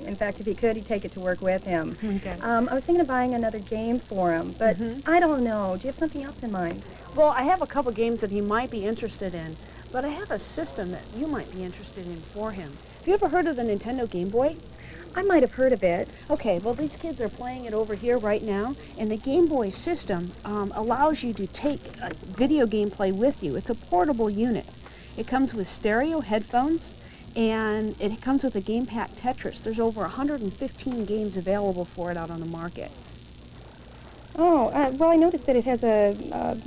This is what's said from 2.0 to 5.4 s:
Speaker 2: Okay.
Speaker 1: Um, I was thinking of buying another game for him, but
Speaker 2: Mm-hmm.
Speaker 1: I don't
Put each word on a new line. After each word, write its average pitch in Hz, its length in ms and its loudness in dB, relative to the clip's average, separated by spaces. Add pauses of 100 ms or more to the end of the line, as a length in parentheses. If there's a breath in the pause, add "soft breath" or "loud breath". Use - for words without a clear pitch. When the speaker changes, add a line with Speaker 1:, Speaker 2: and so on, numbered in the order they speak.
Speaker 2:
Okay. 196 380 -4
Speaker 1:
Um, 233 280 2
I - 40 0
was 269 100 0
thinking 349 180 4
of 285 60 4
buying 254 260 2
another 226 260 0
game 226 400 -2
for 180 340 2
him, 170 240 -2
but 220 200 4
Speaker 2:
Mm-hmm. 233 320 -4
Speaker 1:
I 339 100 6
don't 302 240 4